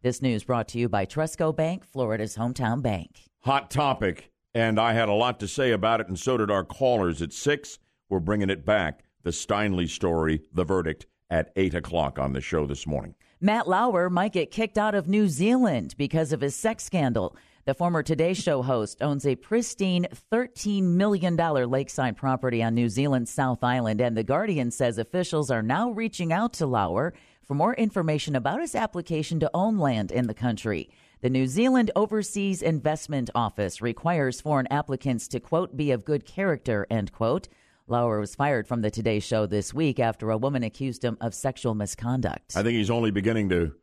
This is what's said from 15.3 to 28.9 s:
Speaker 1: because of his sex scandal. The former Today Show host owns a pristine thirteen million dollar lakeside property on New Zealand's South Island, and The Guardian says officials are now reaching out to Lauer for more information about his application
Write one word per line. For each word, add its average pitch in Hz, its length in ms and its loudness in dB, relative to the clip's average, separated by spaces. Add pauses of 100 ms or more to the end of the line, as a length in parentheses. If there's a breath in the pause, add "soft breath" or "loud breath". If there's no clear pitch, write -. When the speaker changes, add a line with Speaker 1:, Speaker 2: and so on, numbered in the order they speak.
Speaker 1:
because 151 380 0
of 117 80 -4
his 139 120 -2
sex - 300 -4
scandal. 123 500 0 (300 loud breath)
The 135 80 0
former 175 300 0
Today 165 320 2
Show 151 260 0
host 123 420 -2
owns 143 220 -2
a 135 120 2
pristine 190 680 0 (240)
thirteen 202 680 0
million 185 360 2
dollar 156 320 2
lakeside 127 520 -2
property 127 440 0
on 113 120 0
New 117 160 2
Zealand's 127 400 0
South 127 340 -2
Island, 120 380 0
and 120 120 0
The 110 80 0
Guardian 147 480 0
says 120 280 -2
officials 151 520 -2
are 117 120 0
now 160 280 0
reaching 208 400 -4
out 208 240 0
to 160 120 -2
Lauer 117 480 0 (280 loud breath)
for - 120 -6
more 175 200 2
information 160 640 0
about 143 240 0
his 339 140 -6
application 170 640 -2